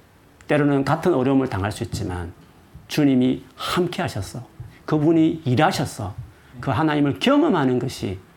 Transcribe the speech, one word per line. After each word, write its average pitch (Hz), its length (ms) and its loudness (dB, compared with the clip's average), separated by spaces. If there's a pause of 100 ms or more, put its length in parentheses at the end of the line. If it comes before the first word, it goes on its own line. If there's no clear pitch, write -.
(480)
때로는 143 360 2
같은 165 300 0
어려움을 131 340 2
당할 101 240 -2
수 113 120 -6
있지만 90 480 -8 (560)
주님이 135 560 2 (120)
함께 - 460 -2
하셔서 110 440 -8 (380)
그분이 160 600 2
일하셔서 127 720 0 (460)
그 139 100 -4
하나님을 147 480 2
경험하는 214 600 2
것이 110 400 -6 (180)